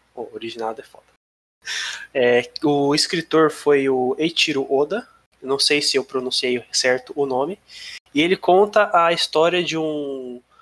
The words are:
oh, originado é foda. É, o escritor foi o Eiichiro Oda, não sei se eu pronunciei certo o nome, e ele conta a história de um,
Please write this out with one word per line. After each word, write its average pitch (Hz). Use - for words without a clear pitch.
oh, 113
originado 113
é -
foda. -
É, 123
o 143
escritor 160
foi 143
o 127
Eiichiro 156
Oda, 147
não 135
sei 147
se -
eu 127
pronunciei 127
certo 127
o 139
nome, 135
e 143
ele 180
conta 208
a 170
história 170
de 160
um, 139